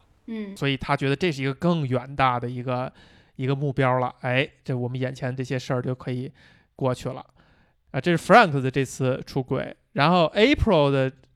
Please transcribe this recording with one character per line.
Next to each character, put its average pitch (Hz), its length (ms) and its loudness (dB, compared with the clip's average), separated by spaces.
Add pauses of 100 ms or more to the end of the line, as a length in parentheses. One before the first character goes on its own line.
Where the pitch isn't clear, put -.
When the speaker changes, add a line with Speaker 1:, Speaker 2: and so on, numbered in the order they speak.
(280)
Speaker 1:
嗯。 214 280 -10
Speaker 2:
所 143 120 -4
以 135 100 -2
他 143 180 -2
觉 139 140 -2
得 139 60 0
这 180 160 -2
是 135 100 -6
一 135 40 -2
个 135 80 -2
更 170 320 0
远 127 300 -4
大 127 240 0
的 120 100 -6
一 123 140 -8
个， 127 280 -6 (440)
一 135 100 -6
个 135 80 0
目 139 200 -4
标 127 260 2
了。 123 220 -4
哎， 131 280 0 (140)
这 143 100 -6
我 123 140 -4
们 127 100 -8
眼 127 160 -4
前 127 220 -6
这 135 80 -6
些 127 160 -4
事 - 140 -4
儿 123 80 -2
就 131 120 -4
可 - 160 -10
以 127 220 -6 (440)
过 127 180 -2
去 - 160 -8
了。 131 160 -12 (680)
啊， 139 80 -4
这 175 160 2
是 - 20 2
Frank 175 440 6
的 127 100 -2
这 135 140 0
次 131 400 -2
出 - 180 -4
轨。 135 320 -6 (180)
然 143 160 4
后 175 160 4 (100)
April 208 540 4
的 135 220 2 (240)